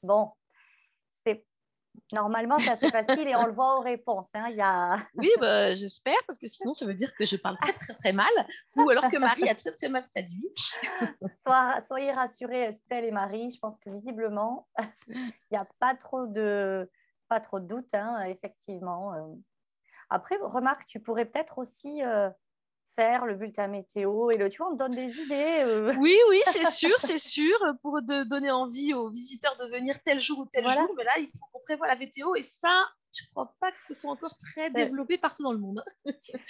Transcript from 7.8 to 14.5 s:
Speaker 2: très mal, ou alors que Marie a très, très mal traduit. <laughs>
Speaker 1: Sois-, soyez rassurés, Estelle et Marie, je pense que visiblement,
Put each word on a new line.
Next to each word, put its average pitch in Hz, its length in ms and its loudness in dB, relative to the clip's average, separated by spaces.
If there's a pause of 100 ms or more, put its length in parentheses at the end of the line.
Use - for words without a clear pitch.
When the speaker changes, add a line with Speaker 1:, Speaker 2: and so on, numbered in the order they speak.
Speaker 2:
très - 180 0
mal, 202 200 4 (420)
ou 302 160 6
alors 240 180 6
que 247 80 0
Marie 262 320 2
a 220 60 2
très, - 160 -10
très - 180 -6
mal 262 200 -2
traduit. 185 480 -8
<laughs> - 920 -6
Speaker 1:
Sois-, 262 400 4
soyez 277 240 -4
rassurés, 254 520 -4
Estelle 233 420 -6
et 226 80 -4
Marie, 214 400 -4
je - 80 -20
pense 214 180 -10
que - 120 -16
visiblement, 220 840 -6